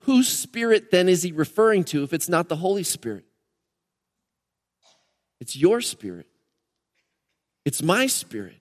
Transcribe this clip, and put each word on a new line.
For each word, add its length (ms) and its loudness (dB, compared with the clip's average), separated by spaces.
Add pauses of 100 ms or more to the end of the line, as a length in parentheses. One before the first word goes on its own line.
Whose 240 4
spirit 640 0
then 160 6
is 160 2
he 100 -6
referring 520 2
to 180 -2
if 120 -6
it's 160 -4
not 180 0
the 80 -4
Holy 260 -2
Spirit? 440 -8 (2000)
It's 160 -14
your 280 2
spirit. 440 -10 (1400)
It's 160 -6
my 240 2
spirit. 540 -8